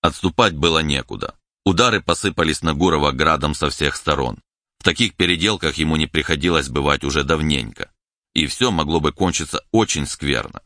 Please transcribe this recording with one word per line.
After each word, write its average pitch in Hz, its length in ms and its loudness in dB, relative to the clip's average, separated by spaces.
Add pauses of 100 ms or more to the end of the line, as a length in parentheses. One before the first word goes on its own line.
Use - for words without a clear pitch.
Отступать 90 520 0
было 80 240 2
некуда. 69 560 -4 (300)
Удары 107 360 2
посыпались 85 600 0
на 80 120 0
Гурова 76 380 2
градом 73 420 0
со 73 160 -2
всех 71 260 -2
сторон. 67 420 -2 (400)
В - 60 -20
таких 98 320 0
переделках 87 600 0
ему 80 200 2
не 78 100 2
приходилось 78 640 0
бывать 71 340 0
уже 71 220 0
давненько, 73 680 -2 (460)
и 78 100 0
все 123 240 -2
могло 80 300 0
бы 73 120 0
кончиться - 600 -4
очень 98 340 0
скверно. 55 600 -4